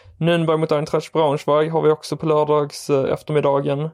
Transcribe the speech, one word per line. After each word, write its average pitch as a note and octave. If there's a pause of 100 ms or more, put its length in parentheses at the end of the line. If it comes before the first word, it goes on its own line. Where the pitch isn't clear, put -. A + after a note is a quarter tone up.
(200)
Nürnberg E3
mot D#3+
Eintracht D#3
Braunschweig D3+
har D#3+
vi D3+
också D3+
på -
lördags, D3+
eh, C#3
eftermiddagen. C#3+